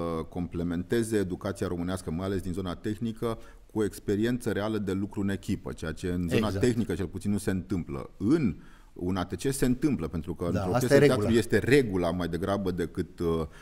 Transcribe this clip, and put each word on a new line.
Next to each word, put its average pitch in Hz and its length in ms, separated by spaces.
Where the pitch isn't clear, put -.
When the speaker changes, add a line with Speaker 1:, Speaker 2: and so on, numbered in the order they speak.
Speaker 1:
complementeze 90 880
educația 95 500
românească, 90 440
mai 87 160
ales 95 140
din 90 120
zona 90 220
tehnică, 113 640
cu 107 60
o 107 60
experiență 107 680
reală 104 260
de 98 140
lucru 98 280
în 98 80
echipă, 95 440
ceea 80 200
ce 92 160
în 87 200
zona 110 180
Speaker 2:
Exact. 95 180
Speaker 1:
tehnică, 117 300
cel 90 120
puțin, 98 240
nu 101 80
se 101 120
întâmplă. 85 640
În 120 400
un 90 240
A 92 80
T - 100
C 135 180
se 135 120
întâmplă, 123 440
pentru 85 260
că - 80
Speaker 2:
Da, 87 60
Speaker 1:
într-o 92 260
Speaker 2:
asta 120 40
Speaker 1:
piesă 127 160
Speaker 2:
e 139 40
Speaker 1:
de 139 60
teatru 127 200
Speaker 2:
regula. 113 140
Speaker 1:
este 110 200
regula 98 520
mai 87 180
degrabă 92 420
decât, 87 480
uh, 82 280